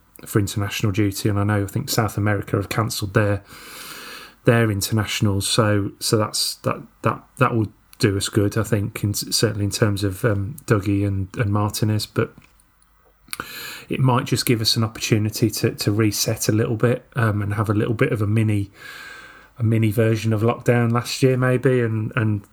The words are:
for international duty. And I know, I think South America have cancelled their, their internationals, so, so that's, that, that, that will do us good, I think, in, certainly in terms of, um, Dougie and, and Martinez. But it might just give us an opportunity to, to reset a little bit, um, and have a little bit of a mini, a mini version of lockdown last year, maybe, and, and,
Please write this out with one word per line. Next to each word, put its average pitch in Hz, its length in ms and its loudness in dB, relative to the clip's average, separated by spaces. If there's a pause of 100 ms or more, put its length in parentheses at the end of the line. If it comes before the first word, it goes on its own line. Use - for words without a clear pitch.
(260)
for - 140 2
international 101 500 -2
duty. 101 380 0
And 101 100 0
I 101 60 0
know, 104 180 0
I 98 60 -2
think - 200 -6
South 107 300 -2
America 101 380 0
have 101 120 -2
cancelled 107 460 -4
their, 104 300 -4 (1000)
their 117 260 4
internationals, 101 760 0
so, 104 540 2
so - 160 0
that's, - 400 -2
that, - 260 -6 (200)
that, - 200 -2 (140)
that 120 180 2
will 110 160 0 (280)
do 98 180 2
us 98 120 -2
good, 104 280 0
I 113 60 0
think, 107 420 -2
in, 101 100 0
certainly 104 520 -2
in 98 40 0
terms 101 320 0
of, 95 220 -2
um, 101 400 0
Dougie 101 420 2
and, 98 300 -2
and 101 160 0
Martinez. 104 540 0
But - 280 -4 (1500)
it - 120 -4
might 131 240 4
just - 220 0
give 113 140 2
us - 140 0
an 113 80 0
opportunity 110 680 0
to, - 220 -2
to - 200 0
reset 110 560 0
a 113 40 2
little 113 240 2
bit, 120 280 0 (100)
um, 104 280 2
and 101 120 -2
have 104 140 0
a 107 60 2
little 110 200 2
bit 127 160 2
of 110 120 0
a 101 40 2
mini, 107 440 2 (880)
a 123 40 -2
mini 110 280 4
version 110 420 2
of 104 80 2
lockdown 120 520 2
last 120 300 0
year, 131 140 4
maybe, 127 440 2
and, 110 360 -2
and, 107 260 0 (100)